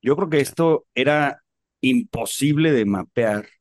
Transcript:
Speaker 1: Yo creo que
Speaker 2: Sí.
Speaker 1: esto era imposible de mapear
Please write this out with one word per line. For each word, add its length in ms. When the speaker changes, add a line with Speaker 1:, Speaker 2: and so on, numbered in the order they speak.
Speaker 1:
Yo 140
creo 140
que 120
Speaker 2:
Sí. 0
Speaker 1:
esto 540
era 480
imposible 880
de 140
mapear 640